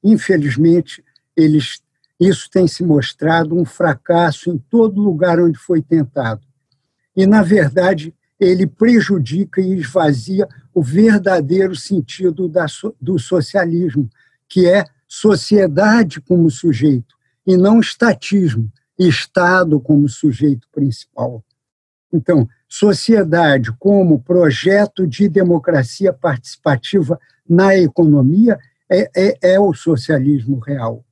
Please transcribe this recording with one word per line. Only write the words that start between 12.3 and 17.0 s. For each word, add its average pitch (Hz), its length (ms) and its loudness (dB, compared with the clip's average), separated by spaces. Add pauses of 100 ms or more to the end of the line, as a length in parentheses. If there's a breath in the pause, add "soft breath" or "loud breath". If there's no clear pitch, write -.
da 160 200 -2
so-, - 320 -12
do 165 180 -4
socialismo, 170 920 -2 (400)
que 180 180 2
é 190 180 2 (240)
sociedade 202 1120 0
como 170 300 0
sujeito, 139 680 -2 (300)